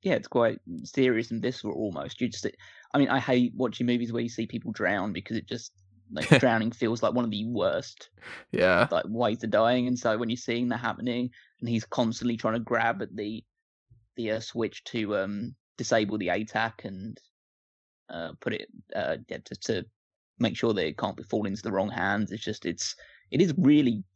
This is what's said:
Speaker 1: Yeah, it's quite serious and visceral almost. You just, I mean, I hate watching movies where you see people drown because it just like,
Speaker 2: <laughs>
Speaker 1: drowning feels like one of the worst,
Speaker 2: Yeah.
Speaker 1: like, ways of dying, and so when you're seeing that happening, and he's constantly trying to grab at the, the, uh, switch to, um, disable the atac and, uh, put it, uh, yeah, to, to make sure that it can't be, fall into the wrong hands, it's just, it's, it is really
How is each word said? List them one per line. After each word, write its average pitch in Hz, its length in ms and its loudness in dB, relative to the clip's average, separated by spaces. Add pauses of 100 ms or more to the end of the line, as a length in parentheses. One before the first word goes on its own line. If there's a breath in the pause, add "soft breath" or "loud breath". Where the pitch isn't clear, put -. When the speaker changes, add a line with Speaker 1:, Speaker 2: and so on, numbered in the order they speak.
Speaker 1:
Yeah, 185 120 2
it's - 140 -2
quite 117 320 2 (240)
serious 120 460 2
and 113 120 -4
visceral 110 320 -4
almost. 76 460 -6
You 123 80 0
just, - 180 -6 (480 loud breath)
I 139 40 4
mean, 139 100 4
I 135 100 4
hate 123 380 4
watching 123 300 -2
movies 120 260 0
where 117 100 -2
you 117 60 -2
see 117 180 -4
people 113 260 -6
drown 101 400 0
because 98 240 -6
it 104 100 -6
just - 260 -10 (400)
like, 78 160 -4
Speaker 2:
<laughs> 139 120 10
Speaker 1:
drowning 113 320 4
feels 117 300 0
like 110 120 2
one 123 100 2
of 113 60 -2
the 104 160 -4
worst, 95 640 -2 (420 loud breath)
Speaker 2:
Yeah. 90 380 6
Speaker 1:
like, - 180 0
ways 110 360 0
of 110 60 -2
dying, 117 360 4
and 127 120 0
so 110 200 0
when 117 120 -2
you're 123 60 0
seeing 120 320 -2
that 113 100 -2
happening, 120 520 -2 (300 soft breath)
and 120 80 -6
he's 117 160 0
constantly 117 520 0
trying 110 180 0
to 117 60 0
grab 113 420 0
at - 120 -10
the, 107 300 -6 (720)
the, 110 160 -2
uh, 110 80 -2
switch - 440 -4
to, 104 320 -2
um, 101 380 -2 (220)
disable 110 420 2
the 92 100 -2
atac 110 560 -2
and, 98 340 -10 (920)
uh, 82 300 -8
put 113 140 -4
it, - 140 -10 (260)
uh, 82 220 -2 (120)
yeah, - 160 -8
to, - 120 -12
to 101 280 -4 (540)
make 113 180 0
sure 117 180 2
that 92 120 0
it 76 120 -6
can't 101 180 -4
be, 95 60 -14
fall 107 240 -2
into 98 160 -4
the 104 100 -4
wrong 95 180 0
hands, 98 420 0
it's 113 120 -8
just, - 220 -6
it's, - 280 -6 (360 loud breath)
it 143 100 2
is 170 160 4
really 135 480 6 (120)